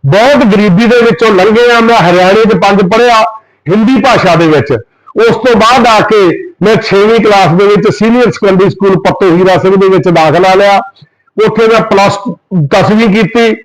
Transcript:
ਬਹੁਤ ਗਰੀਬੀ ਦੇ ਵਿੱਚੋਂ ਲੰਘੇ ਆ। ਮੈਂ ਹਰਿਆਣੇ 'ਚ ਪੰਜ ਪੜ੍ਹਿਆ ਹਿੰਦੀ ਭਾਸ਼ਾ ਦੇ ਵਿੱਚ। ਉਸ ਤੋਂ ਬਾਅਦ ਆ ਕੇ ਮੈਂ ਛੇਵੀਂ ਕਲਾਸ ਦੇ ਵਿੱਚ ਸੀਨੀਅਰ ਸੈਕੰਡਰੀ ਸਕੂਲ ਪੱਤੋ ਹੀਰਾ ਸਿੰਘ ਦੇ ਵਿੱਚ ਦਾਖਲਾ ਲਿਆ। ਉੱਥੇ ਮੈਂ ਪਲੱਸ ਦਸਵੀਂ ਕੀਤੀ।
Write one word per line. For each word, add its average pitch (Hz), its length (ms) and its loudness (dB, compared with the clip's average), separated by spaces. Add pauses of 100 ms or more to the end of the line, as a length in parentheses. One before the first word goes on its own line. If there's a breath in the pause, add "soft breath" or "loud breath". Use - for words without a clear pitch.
ਬਹੁਤ 240 380 2
ਗਰੀਬੀ 208 420 0
ਦੇ 240 160 2
ਵਿੱਚੋਂ 226 320 0
ਲੰਘੇ 220 380 0
ਆ। 233 80 0
ਮੈਂ 226 160 0
ਹਰਿਆਣੇ 185 480 2
'ਚ 208 100 0
ਪੰਜ 196 280 0
ਪੜ੍ਹਿਆ 220 400 2 (480 loud breath)
ਹਿੰਦੀ 220 300 0
ਭਾਸ਼ਾ 214 340 0
ਦੇ 165 120 0
ਵਿੱਚ। 151 260 0 (440 loud breath)
ਉਸ 226 200 0
ਤੋਂ 240 200 0
ਬਾਅਦ 226 300 2
ਆ 220 140 2
ਕੇ 196 440 -2 (180)
ਮੈਂ 214 140 2
ਛੇਵੀਂ 208 440 0
ਕਲਾਸ 196 280 0
ਦੇ 185 180 0
ਵਿੱਚ 202 240 0
ਸੀਨੀਅਰ 226 400 0
ਸੈਕੰਡਰੀ 190 400 0
ਸਕੂਲ 196 200 -2
ਪੱਤੋ 180 460 -2
ਹੀਰਾ 185 220 0
ਸਿੰਘ 190 180 0
ਦੇ 190 120 2
ਵਿੱਚ 185 200 0
ਦਾਖਲਾ 170 460 0
ਲਿਆ। 196 240 2 (680 soft breath)
ਉੱਥੇ 214 200 0
ਮੈਂ 220 140 2
ਪਲੱਸ 196 380 -2 (460)
ਦਸਵੀਂ 208 440 0
ਕੀਤੀ। 220 460 0 (100)